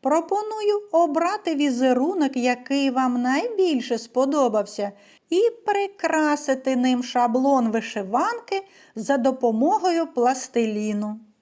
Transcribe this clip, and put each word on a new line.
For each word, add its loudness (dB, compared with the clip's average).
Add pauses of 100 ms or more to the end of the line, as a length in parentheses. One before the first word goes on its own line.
Пропоную -2 (100)
обрати 0
візерунок, 0
який 0
вам 0
найбільше 0
сподобався, 0 (380)
і 2 (260)
прикрасити 0
ним 2
шаблон 2
вишиванки -4 (320)
за -2
допомогою 2
пластиліну. -2 (220)